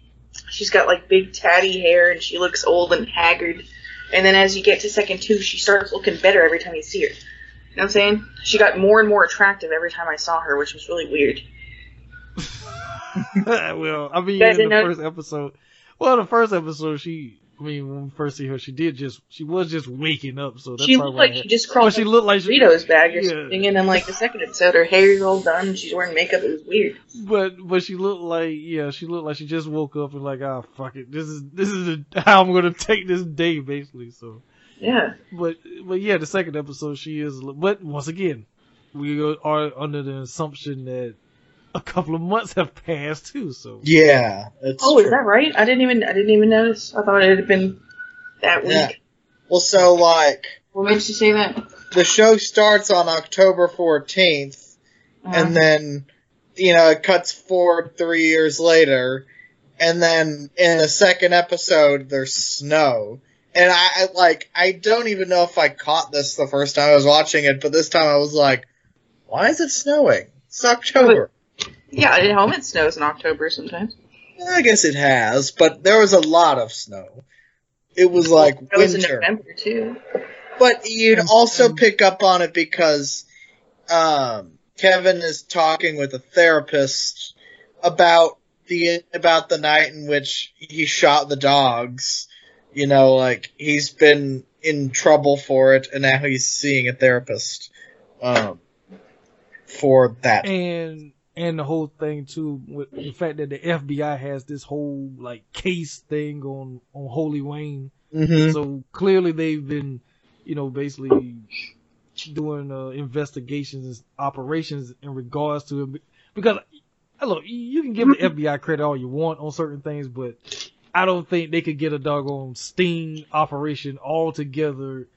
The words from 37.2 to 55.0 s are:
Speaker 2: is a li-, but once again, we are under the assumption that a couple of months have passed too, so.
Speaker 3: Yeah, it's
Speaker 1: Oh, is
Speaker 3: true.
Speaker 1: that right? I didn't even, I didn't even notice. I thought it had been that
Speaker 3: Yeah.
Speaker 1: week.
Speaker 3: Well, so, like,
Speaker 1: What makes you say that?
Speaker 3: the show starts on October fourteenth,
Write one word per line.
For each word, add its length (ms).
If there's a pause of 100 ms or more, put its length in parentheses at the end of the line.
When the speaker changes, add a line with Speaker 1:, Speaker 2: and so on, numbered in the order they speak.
Speaker 2:
is 180
a 80
li-, 100
but 260
once 260
again, 380 (480)
we 280
are 540
under 260
the 200
assumption 640
that 280 (600)
a 60
couple 340
of 60
months 340
have 200
passed 580
too, 200
so. 300
Speaker 3:
Yeah, 680 (140)
it's 220
Speaker 1:
Oh, 140
is 60
Speaker 3:
true. 60
Speaker 1:
that 140
right? 320
I 80
didn't 180
even, 220
I 80
didn't 180
even 180
notice. 460
I 80
thought 200
it 160
had 100
been 320 (600)
that 260
Speaker 3:
Yeah. 220
Speaker 1:
week. 140 (460)
Speaker 3:
Well, 120
so, 340
like, 500 (280)
Speaker 1:
What 180
makes 180
you 60
say 180
that? 300 (300)
Speaker 3:
the 120
show 320
starts 540
on 180
October 600
fourteenth, 880 (680)